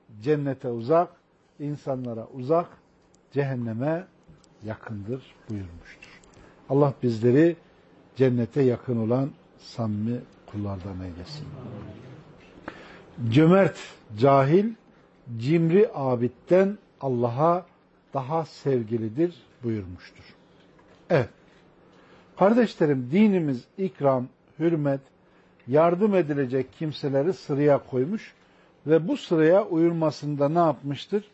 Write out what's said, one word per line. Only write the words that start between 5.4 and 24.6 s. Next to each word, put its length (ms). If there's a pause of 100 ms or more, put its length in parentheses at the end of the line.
buyurmuştur. 720 (480)
Allah 240 (100)
bizleri 520 (600)
cennete 460
yakın 460
olan 220 (280)
samimi 640 (320)
kullardan 520
eylesin. 440 (1800)
Cömert 480 (400)
cahil, 560 (640)
cimri 560
abidden 840 (240)
Allah'a 640 (480)
daha 320
sevgilidir 960 (200)
buyurmuştur. 720 (760)
Evet. 200 (1080)
Kardeşlerim, 720
dinimiz 540 (120)
ikram, 500 (320)
hürmet, 420 (640)